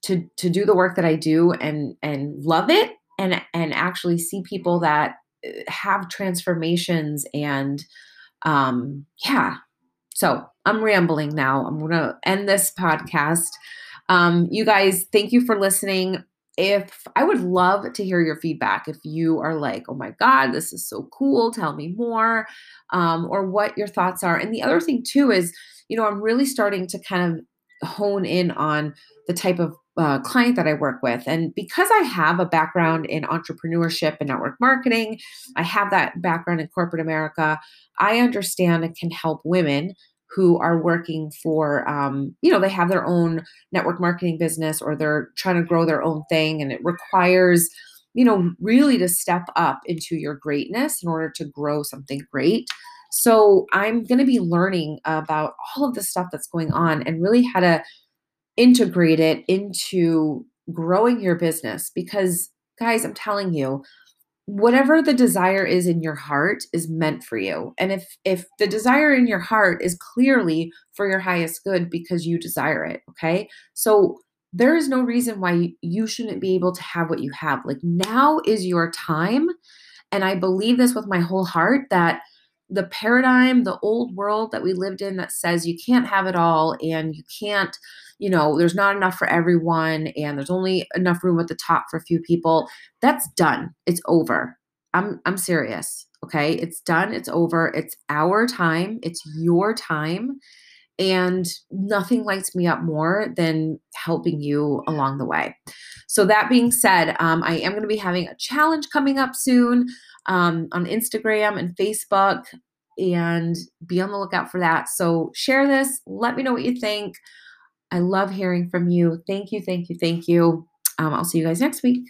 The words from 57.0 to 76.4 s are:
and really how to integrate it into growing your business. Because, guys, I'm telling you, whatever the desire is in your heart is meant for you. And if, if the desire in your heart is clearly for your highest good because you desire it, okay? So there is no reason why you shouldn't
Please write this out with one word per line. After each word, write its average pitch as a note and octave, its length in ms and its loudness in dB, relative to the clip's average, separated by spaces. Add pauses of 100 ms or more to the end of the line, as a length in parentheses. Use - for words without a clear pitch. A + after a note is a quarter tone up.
and E3 200 -2
really A#3 200 6
how B3 180 0
to E3+ 220 4 (720)
integrate F3+ 640 6
it D#3+ 280 2
into E3+ 960 0 (260)
growing F#3+ 500 2
your F3 160 0
business. D#3+ 580 -4
Because, F3+ 560 -4 (280)
guys, A3+ 240 0
I'm G#3 120 -8
telling G3+ 400 -4
you, C3+ 280 -4 (600)
whatever B3 540 4
the D4+ 140 2
desire G3 500 4
is F3+ 220 2
in E3+ 160 0
your D#3 140 -4
heart D3 480 -2 (100)
is E3+ 160 -4
meant D#3+ 340 -2
for - 140 -8
you. F#2+ 400 -6
And F#3+ 140 -2
if, F#3+ 160 -6 (180)
if F3+ 200 -2 (120)
the G#3+ 80 2
desire B3 480 4
in B3+ 140 4
your G3+ 120 0
heart F#3+ 440 2
is F3 120 -2 (180)
clearly F3+ 580 2 (220)
for G3+ 140 -2
your F#3+ 120 0
highest F3 440 -2
good F3+ 240 -2
because E3+ 380 -4
you E3+ 140 0
desire D3 440 -2
it, - 180 -8 (100)
okay? F3+ 360 -2 (280)
So G#3 420 4 (340)
there B3 240 4
is D4+ 140 0
no B3+ 120 0
reason A#3+ 380 -2
why F3 420 0
you G3 260 -2
shouldn't A3 340 -8